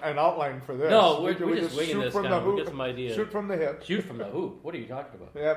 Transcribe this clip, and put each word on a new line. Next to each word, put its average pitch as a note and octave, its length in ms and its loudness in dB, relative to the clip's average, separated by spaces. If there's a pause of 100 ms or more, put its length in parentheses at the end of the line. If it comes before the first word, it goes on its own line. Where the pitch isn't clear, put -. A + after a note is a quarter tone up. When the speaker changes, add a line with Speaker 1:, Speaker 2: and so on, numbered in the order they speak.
Speaker 1:
an D3 160 -2
outline D3 420 2
for C3 160 -8
this. D3+ 140 2
Speaker 2:
No, F3+ 300 8
Speaker 1:
We E3+ 60 0
Speaker 2:
we're, F3+ 80 0
Speaker 1:
do, F3+ 120 -2
Speaker 2:
we're - 60 2
Speaker 1:
we - 80 2
Speaker 2:
just E3 100 0
Speaker 1:
just C3 80 -8
Speaker 2:
winging D#3 180 0
Speaker 1:
shoot C3+ 80 0
Speaker 2:
this, B2 100 -2
Speaker 1:
from G3+ 80 2
Speaker 2:
kind - 120 0
Speaker 1:
the E3+ 40 4
Speaker 2:
of, - 60 0
we F#3+ 80 2
Speaker 1:
hoop. G3+ 80 0
Speaker 2:
get F3 80 -4
some C#3 120 -8
ideas. B2 360 -4
Speaker 1:
Shoot G#3+ 160 -2
from G#3 160 -4
the F#3+ 80 -2
hip. C#3+ 280 -2
Speaker 2:
Shoot F#3+ 200 -2
from A#2 140 -10
the A2 80 -8
hoop. C3 360 -6
What E3 120 -8
are D3 40 -8
you A2+ 80 -10
talking B2+ 340 -12
about? - 140 -18
Speaker 1:
Yeah, D3+ 220 2